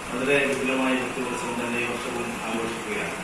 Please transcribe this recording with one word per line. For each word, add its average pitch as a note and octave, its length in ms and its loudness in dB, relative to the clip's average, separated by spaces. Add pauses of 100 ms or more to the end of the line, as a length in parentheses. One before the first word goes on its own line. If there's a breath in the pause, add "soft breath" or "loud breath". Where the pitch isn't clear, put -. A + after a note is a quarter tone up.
വളരെ C3+ 420 4
വിപുലമായ C3 480 2
ഭക്തി B2+ 280 0
ഉത്സവം B2 320 -2
തന്നെ A#2+ 260 0
ഈ A#2+ 40 0
വർഷവും A#2+ 440 -2 (180)
ആഘോഷിക്കുകയാണ്. G#2+ 800 -2